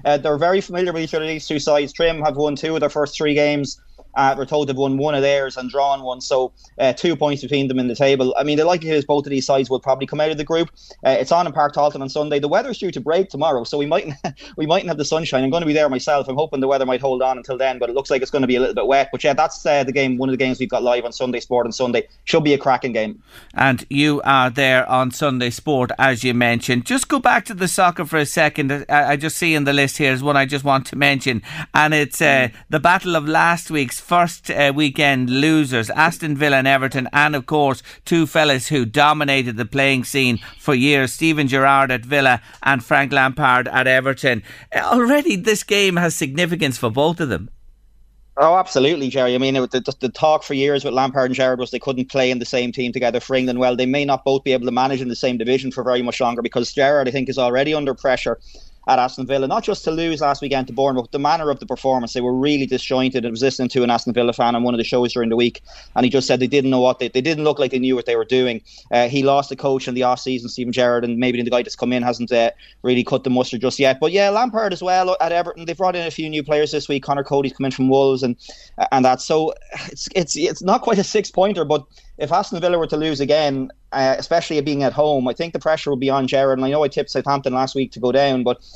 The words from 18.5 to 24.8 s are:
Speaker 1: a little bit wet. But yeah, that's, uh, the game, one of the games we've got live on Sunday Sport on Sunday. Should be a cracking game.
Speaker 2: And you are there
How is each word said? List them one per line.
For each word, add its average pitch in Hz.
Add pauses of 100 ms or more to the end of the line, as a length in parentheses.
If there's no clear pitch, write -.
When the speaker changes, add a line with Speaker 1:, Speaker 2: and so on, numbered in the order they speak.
Speaker 1:
a 120
little 123
bit 117
wet. 135
But 127
yeah, 147
that's, 156
uh, 143
the 131
game, 131
one 131
of 131
the 127
games 131
we've 127
got 120
live 123
on 120
Sunday 123
Sport 120
on 117
Sunday. 117 (180)
Should 165
be 147
a 135
cracking 127
game. 107 (320)
Speaker 2:
And 131
you 147
are 131
there 131